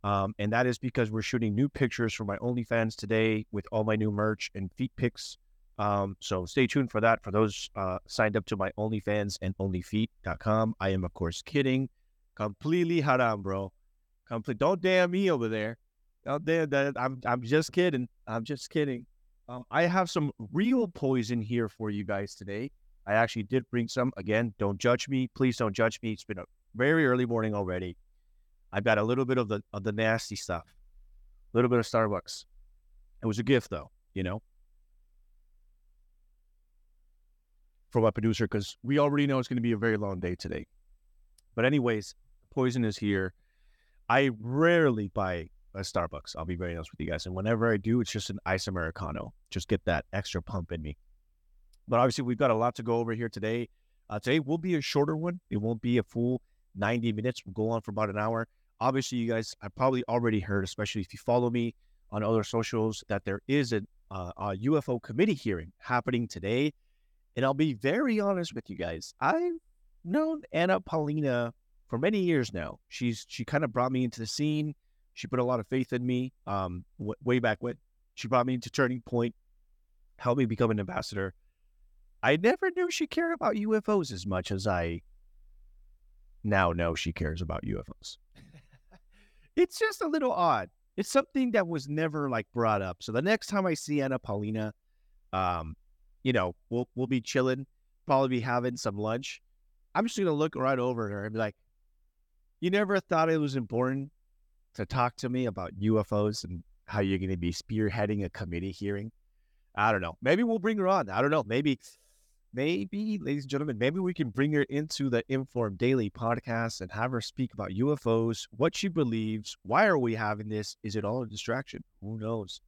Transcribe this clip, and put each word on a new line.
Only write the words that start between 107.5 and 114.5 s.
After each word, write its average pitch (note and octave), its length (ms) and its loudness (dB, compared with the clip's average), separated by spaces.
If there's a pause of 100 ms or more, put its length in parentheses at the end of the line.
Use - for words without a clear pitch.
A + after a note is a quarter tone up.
spearheading G#2+ 720 -2
a E2+ 60 -4
committee F2 420 -6
hearing?" G2+ 400 -6 (640)
I G#2+ 160 4
don't G2 80 2
know. E2 200 -6
Maybe E3 220 4
we'll A3+ 160 0
bring G#3 200 0
her F#3 100 2
on. F3 200 2
I G2 140 0
don't C#3+ 80 4
know. D3+ 160 2
Maybe, C3+ 320 2 (800)
maybe, G3 640 -2
ladies C#3 240 -4
and C3+ 80 -12
gentlemen, C#3 280 -2
maybe C#3 200 0
we F3+ 160 -2
can C3+ 160 -2
bring C#3 220 0